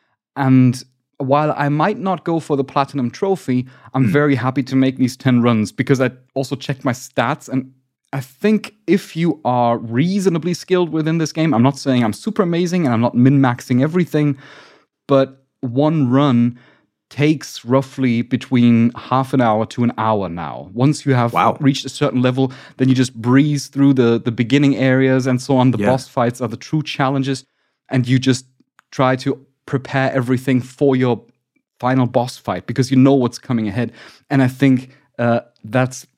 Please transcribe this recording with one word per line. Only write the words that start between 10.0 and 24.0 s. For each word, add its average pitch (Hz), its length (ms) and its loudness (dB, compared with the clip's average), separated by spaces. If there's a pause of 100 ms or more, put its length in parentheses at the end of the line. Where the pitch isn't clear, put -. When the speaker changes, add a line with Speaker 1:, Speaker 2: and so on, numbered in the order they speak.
Speaker 1:
skilled 180 360 -2
within 160 280 -2
this 156 120 -2
game, 160 220 0
I'm 113 80 2
not 139 160 2
saying 127 260 0
I'm 107 100 -2
super - 280 -6
amazing 175 440 0
and 123 80 0
I'm 113 80 0
not 120 140 0
min-maxing 127 680 2
everything, 151 520 0 (720)
but 135 380 2 (160)
one 139 480 0
run 123 480 2 (520)
takes 143 560 -4
roughly 127 560 0
between 120 720 2
half 131 380 -4
an 135 80 2
hour 110 240 0
to 120 180 -6
an 117 140 0
hour 107 320 -2
now. 78 440 -12
Once 139 340 0
you 135 80 2
have 120 180 0
Speaker 2:
Wow. 98 260 2
Speaker 1:
reached 135 240 0
a 135 60 -10
certain 127 320 -2
level, 127 300 0 (260)
then 131 100 0
you 131 80 4
just 123 240 -2
breeze 139 480 2
through 139 280 2
the, 117 280 2